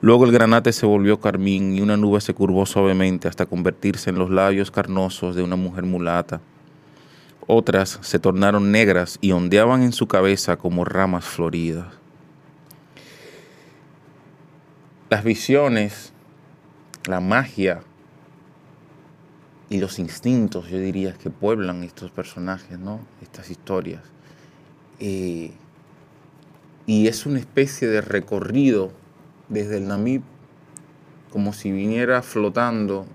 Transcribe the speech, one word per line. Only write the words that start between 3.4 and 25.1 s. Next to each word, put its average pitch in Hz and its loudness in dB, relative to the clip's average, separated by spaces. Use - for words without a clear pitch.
convertirse 90 -4
en 90 -2
los 92 0
labios 98 2
carnosos 95 -4
de 90 -2
una 90 -2
mujer 92 -4
mulata. 87 -2
Otras 104 2
se - -2
tornaron 101 2
negras 98 4
y 98 2
ondeaban 104 4
en 123 2
su 120 -2
cabeza 98 2
como 87 -2
ramas 92 -2
floridas". 82 -4
Las 104 0
visiones, 117 0
la 90 -4
magia 95 -2
y 101 -2
los 92 -6
instintos, 95 -2
yo 92 -6
diría, 95 -4
que - -10
pueblan 101 -2
estos 87 -16
personajes, 90 -10
¿no? 101 -12
Estas - -20
historias. 87 -8
Eh, 90 -8